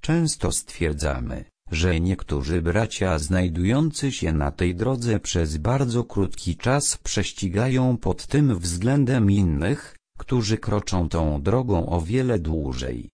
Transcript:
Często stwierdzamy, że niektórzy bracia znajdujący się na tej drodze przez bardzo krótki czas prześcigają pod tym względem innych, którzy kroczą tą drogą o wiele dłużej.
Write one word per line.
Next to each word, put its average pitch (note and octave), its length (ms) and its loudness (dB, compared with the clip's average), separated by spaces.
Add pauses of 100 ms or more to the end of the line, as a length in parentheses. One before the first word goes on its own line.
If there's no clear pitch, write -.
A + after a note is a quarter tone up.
Często D#3 460 0
stwierdzamy, D2 920 -4 (260)
że E2 300 2
niektórzy E2 640 0
bracia F#2 560 0
znajdujący F#2 920 0
się E2 200 -2
na D2 180 0
tej F2+ 240 0
drodze A#2 460 0
przez D#2+ 360 0
bardzo A#2+ 480 0
krótki F2+ 520 -2
czas C#3 420 0
prześcigają A#2+ 960 0
pod - 300 -4
tym C#3 320 2
względem A2 720 2
innych, F#2+ 680 2 (220)
którzy A2 400 0
kroczą F#2+ 500 0
tą D#2 340 0
drogą G#2 460 2
o E2+ 120 0
wiele A#2 380 0
dłużej. C2 760 -4